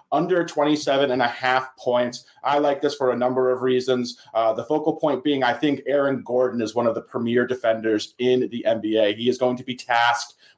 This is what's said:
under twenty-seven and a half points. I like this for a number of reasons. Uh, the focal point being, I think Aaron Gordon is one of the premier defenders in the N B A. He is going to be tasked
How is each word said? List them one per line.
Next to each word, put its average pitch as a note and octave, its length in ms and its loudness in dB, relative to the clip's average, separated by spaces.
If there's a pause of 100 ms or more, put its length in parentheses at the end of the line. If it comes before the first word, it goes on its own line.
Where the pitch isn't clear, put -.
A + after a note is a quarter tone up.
(120)
under E3+ 340 0
twenty-seven D3 640 0
and B2+ 100 0
a A#2+ 60 2
half C3 500 -2
points. B2 480 -2 (180)
I C#3 140 2
like C#3+ 240 0
this C#3+ 140 0
for B2+ 160 0
a A#2+ 60 -2
number B2+ 340 0
of B2 100 -2
reasons. B2+ 560 0 (160)
Uh, A2+ 200 2
the - 100 -6
focal D3+ 320 0
point C#3 280 0
being, C#3+ 200 2
I B2 100 2
think C#3 340 -2
Aaron C#3 360 0
Gordon A#2+ 380 0
is G#2+ 120 -4
one A#2+ 140 0
of A2 80 0
the A2+ 60 -4
premier A#2+ 440 0
defenders A2 720 -2
in B2 320 2
the A#2 160 -8
N A2 160 0
B G#2+ 160 -2
A. G#2 160 2
He A#2 160 0
is A#2+ 80 0
going B2 200 0
to C3 60 -12
be B2+ 120 -8
tasked A#2+ 600 0 (220)